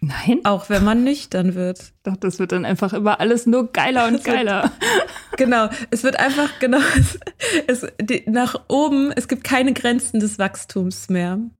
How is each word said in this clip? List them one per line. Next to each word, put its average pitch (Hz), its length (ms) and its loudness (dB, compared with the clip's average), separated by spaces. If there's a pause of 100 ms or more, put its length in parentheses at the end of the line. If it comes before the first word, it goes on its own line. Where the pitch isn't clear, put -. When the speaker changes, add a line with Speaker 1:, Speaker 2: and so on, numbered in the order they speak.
Speaker 1:
Nein. 165 420 0
Speaker 2:
Auch 202 260 0
wenn 202 140 4
man 226 200 4
nüchtern 185 520 0
wird. 180 380 -6 (100)
Speaker 1:
Doch, 190 120 -4
das 185 240 -2
wird 185 120 -2
dann 180 140 0
einfach 190 280 0
immer 208 260 0
alles 226 280 2
nur 240 240 2
geiler 233 360 2
und 233 100 0
Speaker 2:
Das - 80 -10
wird 247 100 0
Speaker 1:
geiler. 208 360 0 (680)
Speaker 2:
Genau, 233 320 2 (200)
es 226 140 -2
wird 262 160 0
einfach, 285 300 0 (100)
genau, 254 180 2 (100)
<laughs> - 800 0
es, 247 160 0
es, - 40 -8 (140)
die, 214 280 -2
nach 240 260 0 (140)
oben, 285 420 2
es - 160 -4
gibt - 160 -4
keine 262 300 2
Grenzen 240 460 0
des 208 200 0
Wachstums 190 720 -4
mehr. 180 300 -2 (200)